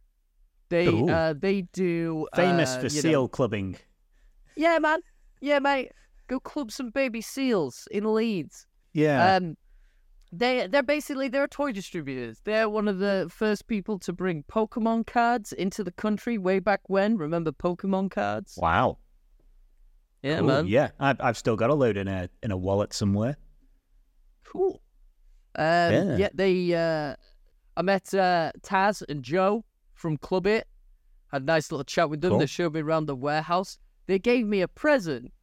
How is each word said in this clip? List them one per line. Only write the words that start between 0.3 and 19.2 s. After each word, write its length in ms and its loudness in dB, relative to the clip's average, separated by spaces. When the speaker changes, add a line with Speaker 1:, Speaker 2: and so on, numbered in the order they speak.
Speaker 1:
They, 180 2
Speaker 2:
Ooh. 220 2
Speaker 1:
uh, 300 2
they 220 0
do, 640 -2
Speaker 2:
Famous 400 2
Speaker 1:
uh, 40 -6
Speaker 2:
for 60 -4
Speaker 1:
you 40 -2
Speaker 2:
seal 220 2
Speaker 1:
know 60 0
Speaker 2:
clubbing. 480 -2
Speaker 1:
Yeah, 220 4
man. 200 0
Yeah, 200 0
mate. 320 0
Go 140 -4
club 320 -8
some 160 -8
baby 320 -2
seals 680 -2
in 240 -2
Leeds. 540 -2
Speaker 2:
Yeah. 440 4
Speaker 1:
Um, 200 -2
they, 340 0
they're 160 2
basically, 460 -2
they're 180 0
toy 240 -4
distributors. 720 -8
They're 240 0
one 220 -2
of 100 -2
the 320 0
first 360 -2
people 320 -4
to 120 -6
bring 400 -4
Pokemon 560 0
cards 460 0
into 320 -4
the 80 -6
country 440 -2
way 220 2
back 280 0
when. 280 2
Remember 380 -2
Pokemon 580 -2
cards? 500 -4
Speaker 2:
Wow. 360 2